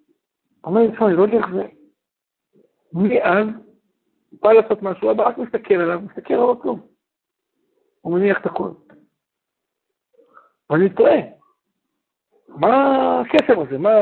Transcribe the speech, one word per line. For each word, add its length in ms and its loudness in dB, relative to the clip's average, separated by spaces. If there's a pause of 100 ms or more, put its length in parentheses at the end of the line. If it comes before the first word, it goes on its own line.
(640)
אומר 180 0
לי, 100 2
"תשמע, 160 0
אני 80 2
לא 60 2
יודע 160 2
איך 160 -2
זה." 140 -6 (1300)
מאז 540 0 (920)
בא 120 4
לעשות 280 4
משהו, 300 -4
אבא 120 0
רק 140 -2
מסתכל 360 -4
עליו, 260 -2
מסתכל 340 -10
עליו 280 0
כלום. 260 -10 (1120)
הוא 120 -6
מניח 280 0
את 40 -12
הכל. 260 -6 (2000)
ואני 200 2
תוהה, 300 2 (1300)
מה 760 0
הקסם 380 2
הזה? 180 -6
מה, 120 0 (120)